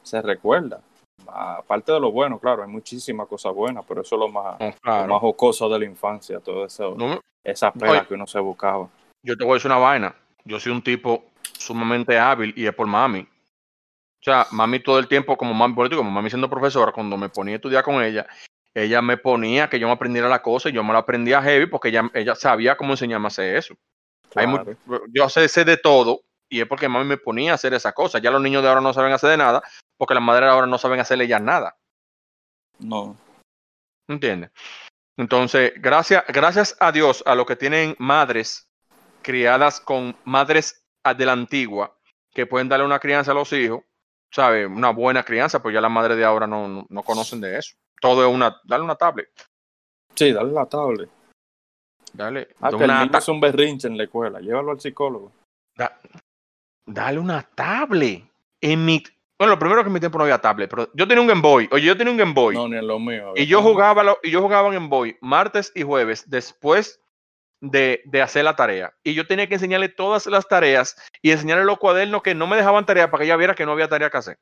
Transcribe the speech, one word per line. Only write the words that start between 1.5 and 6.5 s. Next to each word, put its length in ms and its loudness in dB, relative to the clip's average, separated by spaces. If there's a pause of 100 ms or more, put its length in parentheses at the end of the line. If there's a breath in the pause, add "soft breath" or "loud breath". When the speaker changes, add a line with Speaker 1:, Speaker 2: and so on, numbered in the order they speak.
Speaker 1:
de 60 0
lo 140 -2
bueno, 260 -4
claro, 240 -2
hay 60 -14
muchísimas 580 -12
cosas 260 -8
buenas, 360 -6
pero 140 -10
eso 120 -6
es 60 -2
lo 80 0
más, 320 -8
Speaker 2:
Oh, 200 -6
claro. 280 -2
Speaker 1:
lo 60 0
más 60 2
jocoso 480 0
de 120 -2
la 40 -4
infancia, 560 -10
todo 260 -8